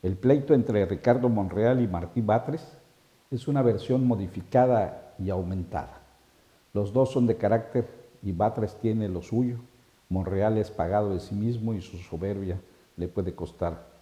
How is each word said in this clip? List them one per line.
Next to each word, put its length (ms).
El 140
pleito 360
entre 320
Ricardo 440
Monreal 520
y 60
Martí 320
Batres 580
es 180
una 140
versión 440
modificada 1120
y 120
aumentada. 720
Los 180
dos 200
son 160
de 100
carácter 500
y 120
Batres 480
tiene 260
lo 140
suyo. 380
Monreal 480
es 140
pagado 420
de 80
sí 120
mismo 400
y 80
su 160
soberbia 600
le 100
puede 260
costar. 560